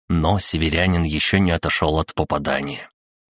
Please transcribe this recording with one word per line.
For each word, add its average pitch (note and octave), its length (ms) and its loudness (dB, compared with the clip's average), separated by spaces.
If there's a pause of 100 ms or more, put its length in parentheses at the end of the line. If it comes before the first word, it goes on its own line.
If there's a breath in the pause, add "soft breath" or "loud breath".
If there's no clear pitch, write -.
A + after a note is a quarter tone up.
но F2 320 2
северянин E2 640 0
еще D#2 340 0
не F#2 140 4
отошел D#2 480 0
от - 140 -6
попадания. C#3 760 -4 (400)